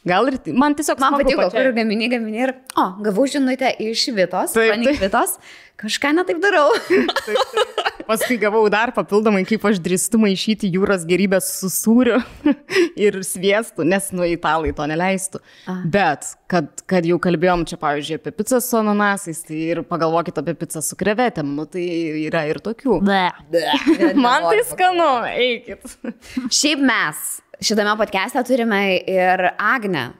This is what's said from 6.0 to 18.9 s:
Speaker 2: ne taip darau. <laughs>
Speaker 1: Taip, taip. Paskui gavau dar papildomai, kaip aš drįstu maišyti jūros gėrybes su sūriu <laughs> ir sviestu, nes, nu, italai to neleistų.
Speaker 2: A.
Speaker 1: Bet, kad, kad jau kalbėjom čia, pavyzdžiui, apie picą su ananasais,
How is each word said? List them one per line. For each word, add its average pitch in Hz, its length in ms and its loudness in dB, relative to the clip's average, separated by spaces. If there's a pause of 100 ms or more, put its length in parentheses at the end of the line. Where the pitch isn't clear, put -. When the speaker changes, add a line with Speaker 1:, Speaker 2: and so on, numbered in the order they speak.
Speaker 2:
ne 349 120 2
taip 359 180 -4
darau. 359 320 4
<laughs> 415 60 -2
Speaker 1:
Taip, - 340 0
taip. 453 840 -2
Paskui 220 360 -2
gavau 214 300 2
dar 208 240 2
papildomai, 208 560 2
kaip 220 160 -2
aš 208 160 2
drįstu 180 400 0
maišyti 208 500 2
jūros 185 380 0
gėrybes 185 420 2
su - 220 -6
sūriu 226 460 4 (260)
<laughs> 339 540 0
ir 196 240 2
sviestu, 196 640 -2
nes, 190 240 0
nu, 180 160 -2
italai 160 480 0
to 147 160 -4
neleistų. 180 480 -2 (220)
Speaker 2:
A. 185 220 -8
Speaker 1:
Bet, 170 440 0 (180)
kad, - 380 -4
kad 180 240 0
jau 175 140 2
kalbėjom 175 440 2
čia, 160 140 -12
pavyzdžiui, 147 400 -4
apie 147 160 -10
picą 240 240 0
su 226 220 0
ananasais, 202 640 0